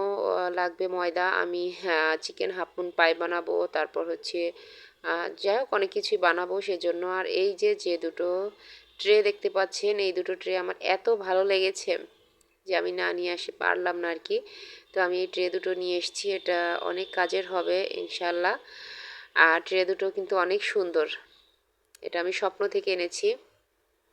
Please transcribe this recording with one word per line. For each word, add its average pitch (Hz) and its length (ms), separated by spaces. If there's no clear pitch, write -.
আহ, 180 320
লাগবে 180 380
ময়দা। 180 420
আমি, 175 400
হ্যাঁ, 160 480
চিকেন - 340
হাফ 180 160
মুন 180 140
পাই 165 220
বানাবো, 170 540
তারপর 160 380
হচ্ছে, 170 460
আহ, 170 320
যাই 202 220
হোক 262 160
অনেক 196 160
কিছুই 208 280
বানাবো 180 440
সেজন্য। 175 440
আর 185 200
এই 190 280
যে, 208 220
যে 185 220
দুটো 180 540
ট্রে 202 240
দেখতে 202 260
পাচ্ছেন, 202 500
এই 190 120
দুটো 180 240
ট্রে 185 220
আমার 185 240
এত 190 280
ভালো 190 360
লেগেছে 190 460
যে 190 80
আমি 175 160
না 180 220
নিয়ে 175 180
আসতে 175 200
পারলাম 180 480
না 170 100
আর 165 140
কি। 208 140
তো - 100
আমি 180 180
এই 185 80
ট্রে 180 220
দুটো 185 240
নিয়ে 180 240
এসেছি, - 340
এটা 180 280
অনেক 180 300
কাজের 185 360
হবে 180 300
ইনশাল্লাহ। 175 540
আর 160 260
ট্রে 185 240
দুটো 190 240
কিন্তু 190 260
অনেক 185 280
সুন্দর, 170 440
এটা - 180
আমি 180 140
স্বপ্ন 190 340
থেকে 202 240
এনেছি, 180 360